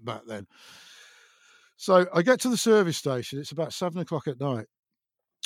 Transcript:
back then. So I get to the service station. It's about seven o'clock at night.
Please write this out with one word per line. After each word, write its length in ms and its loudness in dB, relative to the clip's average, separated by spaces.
back 240 -8
then. 200 -12
So 380 4
I 80 4
get 180 4
to 80 -2
the 80 0
service 400 4
station. 420 -4
It's 140 -12
about 200 -6
seven 280 -6
o'clock 260 -4
at 140 -6
night. 260 -2